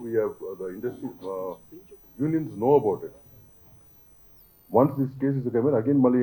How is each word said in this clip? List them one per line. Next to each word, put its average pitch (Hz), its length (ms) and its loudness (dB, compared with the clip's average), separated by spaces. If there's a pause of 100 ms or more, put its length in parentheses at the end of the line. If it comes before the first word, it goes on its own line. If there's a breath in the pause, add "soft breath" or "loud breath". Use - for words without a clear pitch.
we 113 160 -8
have, 104 140 -2 (140)
uh, 95 100 -8
the 95 160 -8
industry, 120 340 -10 (220)
uh, 92 200 -10 (760)
unions 156 240 -2 (100)
know 127 180 4
about 98 280 -2
it. - 80 -18 (1600)
Once 147 200 4
this 135 120 -2 (120)
case 139 180 0
is 120 140 -4
coming, 131 260 2
again 143 240 2
మళ్ళీ 123 180 4